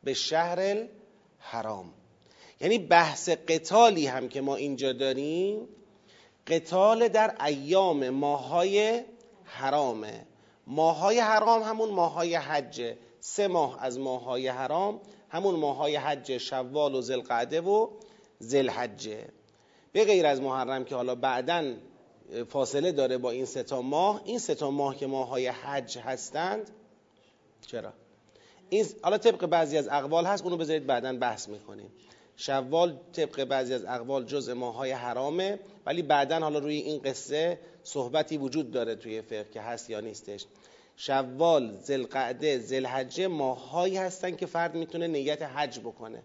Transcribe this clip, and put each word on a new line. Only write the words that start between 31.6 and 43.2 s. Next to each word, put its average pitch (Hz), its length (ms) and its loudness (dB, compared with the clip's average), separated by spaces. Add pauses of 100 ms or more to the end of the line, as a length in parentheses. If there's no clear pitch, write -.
شوال 143 640 0 (140)
طبق 143 320 -2
بعضی 131 300 0
از 117 100 -4
اقوال 123 400 -4
جزء 123 300 -4
ماه‌های 123 360 -4
حرامه، 139 680 -2 (280)
ولی 170 160 -2
بعداً 143 360 4
حالا 151 200 0
روی 151 180 -2
این 151 220 -4
قصه 147 600 -2 (240)
صحبتی 151 540 -2
وجود 139 340 -4
داره 113 240 -2
توی 110 280 -10
فقه 107 300 -8
که 110 80 -12
هست 113 300 -10
یا 107 100 -6
نیستش. 104 460 -12 (500)
شوال، 135 880 2
ذوالقعده، 135 760 -2
ذوالحجه 131 680 -4